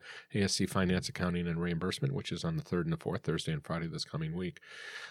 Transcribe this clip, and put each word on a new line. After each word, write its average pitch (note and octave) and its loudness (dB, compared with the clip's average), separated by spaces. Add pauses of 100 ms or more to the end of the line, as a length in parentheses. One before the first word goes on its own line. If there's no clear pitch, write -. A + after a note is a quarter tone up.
(340)
A G#2 4
S G2 4
C G2 4
Finance, F2+ 4
Accounting, F2 0
and E2 0
Reimbursement, F2 0
which - -2
is F2 -2
on E2 2
the D2+ 0
third F2 2
and E2 2
the - 2
fourth, - -2
Thursday D#2+ 0
and D3 -2
Friday E2 -2
this E2 -4
coming D#2+ -4
week. F2+ -4 (500)